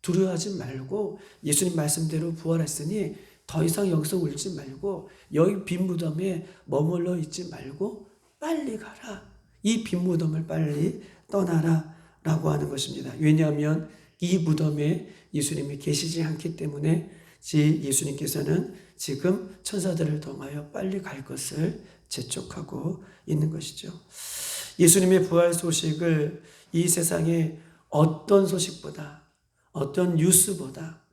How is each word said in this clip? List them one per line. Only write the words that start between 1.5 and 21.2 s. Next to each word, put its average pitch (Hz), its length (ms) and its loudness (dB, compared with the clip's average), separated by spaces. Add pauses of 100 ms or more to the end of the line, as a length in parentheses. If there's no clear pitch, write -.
말씀대로 160 580 -2
부활했으니 165 800 -2 (320)
더 - 160 0
이상 185 260 2
여기서 160 280 2
울지 175 380 -2
말고, 143 540 -8 (260)
여기 185 300 4
빈 180 220 -2
무덤에 170 600 -2 (180)
머물러 175 540 0
있지 160 300 -8
말고 156 600 -8 (320)
빨리 294 360 -2
가라. - 460 -14 (400)
이 226 220 2
빈 180 160 -2
무덤을 160 460 0
빨리 156 560 0 (280)
떠나라라고 160 1200 2
하는 147 180 0
것입니다. 135 520 -6
왜냐하면 156 680 4 (320)
이 175 180 2
무덤에 156 760 0 (200)
예수님이 143 460 -4
계시지 160 440 -2
않기 160 340 -4
때문에 156 540 0 (300)
지-, 156 420 4
예수님께서는 143 920 -2 (220)
지금 180 680 -2
천사들을 165 580 -2
통하여 143 500 -10
빨리 190 320 -4
갈 139 220 -12